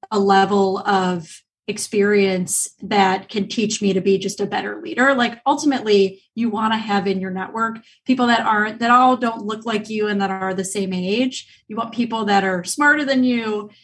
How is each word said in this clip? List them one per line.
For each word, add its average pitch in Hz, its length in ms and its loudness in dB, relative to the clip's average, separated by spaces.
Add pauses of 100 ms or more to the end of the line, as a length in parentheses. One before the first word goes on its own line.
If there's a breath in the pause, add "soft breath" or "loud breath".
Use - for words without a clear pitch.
(120)
a 214 60 -2
level 196 600 4
of 185 640 -2 (260)
experience 202 1000 0 (120)
that 196 460 2
can 202 220 -4
teach - 320 -2
me 196 100 2
to 185 80 0
be 196 180 2
just 196 220 -6
a 202 60 -2
better 202 360 -6
leader. 269 320 0
Like, 240 320 -2
ultimately, 220 800 2 (120)
you 226 140 -2
wanna 220 280 -2
have 202 280 -2
in 190 140 -2
your 185 120 -6
network 226 480 -6 (260 soft breath)
people 254 220 2
that 226 180 2
aren't, 220 340 0
that 233 120 2
all 254 260 6
don't 226 280 -4
look 214 200 -8
like 220 240 -4
you 214 180 -2
and 208 140 -2
that 190 100 -2
are 190 220 -4
the 185 100 -4
same 190 300 -4
age. 208 720 -4
You 214 80 -12
want 226 180 -6
people 226 320 -2
that 196 200 2
are 185 180 -2
smarter 294 400 2
than 262 220 2
you, 220 440 -2 (140 loud breath)